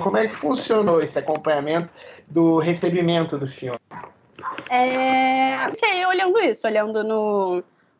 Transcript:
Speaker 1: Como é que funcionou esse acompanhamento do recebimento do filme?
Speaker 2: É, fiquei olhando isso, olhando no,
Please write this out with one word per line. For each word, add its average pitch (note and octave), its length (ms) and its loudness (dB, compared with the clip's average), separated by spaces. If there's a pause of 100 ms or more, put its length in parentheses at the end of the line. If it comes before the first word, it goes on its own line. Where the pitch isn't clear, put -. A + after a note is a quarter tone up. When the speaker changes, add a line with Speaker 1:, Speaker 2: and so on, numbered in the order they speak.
Speaker 1:
Como G3 140 0
é A3 140 2
que A3 60 -12
funcionou G#3+ 640 2
esse D3+ 180 -2
acompanhamento D3+ 720 -2 (400)
do E3 300 4
recebimento E3+ 800 0
do C#3 100 -6
filme? B2+ 300 -10 (920)
Speaker 2:
É, C4 1040 2
fiquei F#4+ 340 0
olhando F#4 340 2
isso, C#4+ 260 0
olhando G#3+ 380 0
no, G3+ 600 0 (360)